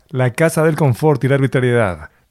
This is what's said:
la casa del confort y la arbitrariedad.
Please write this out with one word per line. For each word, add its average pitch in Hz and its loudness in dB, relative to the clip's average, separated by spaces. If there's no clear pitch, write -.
la 127 -2
casa 160 0
del 160 2
confort 147 0
y 131 0
la 139 2
arbitrariedad. 120 0